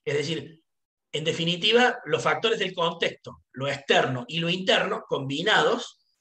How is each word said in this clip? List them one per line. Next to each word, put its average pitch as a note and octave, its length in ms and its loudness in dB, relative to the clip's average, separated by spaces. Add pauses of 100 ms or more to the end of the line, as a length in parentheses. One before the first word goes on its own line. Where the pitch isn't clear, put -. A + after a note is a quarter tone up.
es C#3+ 100 -2
decir, D3 460 -4 (500)
en D3+ 140 -4
definitiva, F3 800 2
los D#3 180 -2
factores E3+ 360 0
del F#3 160 -4
contexto, E3+ 800 -4
lo C3+ 140 -6
externo C3+ 640 0
y D#3+ 100 -6
lo E3 120 0
interno, F#3+ 580 0
combinados, E3 920 0 (220)